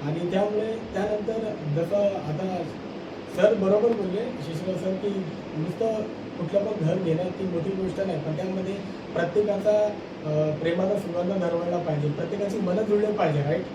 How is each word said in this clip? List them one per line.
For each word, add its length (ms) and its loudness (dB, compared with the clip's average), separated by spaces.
आणि 260 -2
त्यामुळे 460 2
त्यानंतर 600 -2
जसं 400 2
आता 460 -2
सर 180 8
बरोबर 340 6
बोलले, 320 0
शेषराव 340 -4
सर, 180 0
की 140 -2
नुसतं 460 0
कुठलं 260 2
पण 220 0
घर 120 4
घेणं 260 2
ती 200 -4
मोठी 260 -2
गोष्ट 300 -2
नाही, 200 0
पण 160 -4
त्यामध्ये 380 -2
प्रत्येकाचा, 760 4
अ, 340 2
प्रेमाचा 400 2
सुगंध 340 -2
दरवळला 460 0
पाहिजे, 300 0
प्रत्येकाची 500 -2
मनं 240 2
जुळले 300 4
पाहिजे, 300 2
राईट? 220 0